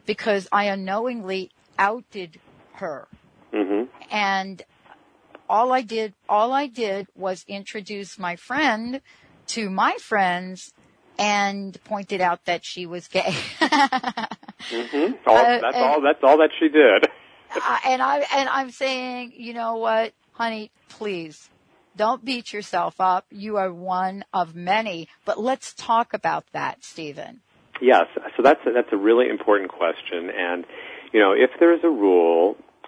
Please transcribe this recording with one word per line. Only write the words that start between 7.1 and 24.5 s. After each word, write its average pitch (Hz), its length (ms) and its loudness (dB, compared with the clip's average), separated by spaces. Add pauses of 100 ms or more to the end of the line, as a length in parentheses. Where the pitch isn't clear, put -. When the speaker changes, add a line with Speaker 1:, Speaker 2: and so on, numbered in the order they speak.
Speaker 1:
was 185 320 -6
introduce 202 720 -12
my 175 160 -6
friend 247 640 -4 (480)
to 214 220 -6
my 220 320 0
friends 185 720 -2 (440)
and 202 680 -2
pointed 202 340 -6
out 175 260 0
that 175 200 -4
she 180 200 -12
was 170 220 -12
gay. 185 260 -2 (280)
<laughs> 302 60 4 (1040)
Speaker 2:
Mm-hmm. 240 420 -2 (160)
All, 220 80 10
Speaker 1:
Uh, 240 60 8 (180)
Speaker 2:
that's 262 140 -2
Speaker 1:
and 247 100 2
Speaker 2:
all, 147 160 2
that's 143 220 2
all 143 160 8
that 156 100 6 (100)
she 160 100 4
did. 139 460 8
<laughs> - 40 -20 (360)
Speaker 1:
Uh, - 300 -2
and 262 160 2
I, 277 160 2 (160)
and 269 160 0
I'm 262 220 -2
saying, 254 640 -6
"You 233 160 -12
know 226 240 -6
what, 226 340 0 (220)
honey, 220 360 -6 (200)
please 170 600 -10 (460)
don't 226 280 -2
beat 240 280 -8
yourself 175 480 -4
up. 185 320 0
You 208 240 -10
are 190 160 -2
one 185 640 -6
of 175 200 -4